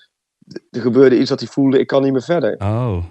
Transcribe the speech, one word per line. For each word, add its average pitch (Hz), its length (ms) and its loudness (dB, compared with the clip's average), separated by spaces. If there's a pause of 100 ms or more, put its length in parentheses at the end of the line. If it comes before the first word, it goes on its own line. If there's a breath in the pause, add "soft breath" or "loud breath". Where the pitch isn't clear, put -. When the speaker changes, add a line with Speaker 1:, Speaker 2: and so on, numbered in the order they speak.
(720 soft breath)
Speaker 1:
er 127 100 -8
gebeurde 123 380 4
iets 127 100 0
dat 135 120 -4
hij 117 80 -10
voelde, 135 300 0
ik 131 80 0
kan 139 160 0
niet 135 100 0
meer 131 100 -2
verder. 147 360 -2
Speaker 2:
Oh, 107 340 -2 (180)